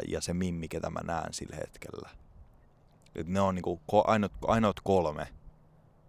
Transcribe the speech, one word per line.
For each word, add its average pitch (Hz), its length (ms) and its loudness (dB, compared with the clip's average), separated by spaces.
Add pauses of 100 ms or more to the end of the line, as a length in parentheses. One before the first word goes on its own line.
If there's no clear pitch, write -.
ja 78 120 -2
se 87 140 -4
mimmi, 87 340 -2
ketä 82 220 -4
mä 82 140 -6
näen 80 280 -4
sillä - 240 -10
hetkellä. - 520 -12 (1080)
Et 82 140 -8
ne 95 120 2
on 95 140 4
niinku 87 260 -4 (120)
ko-, 104 140 8
ainut, 104 260 4 (140)
ainut 110 340 4
kolme 78 480 2 (800)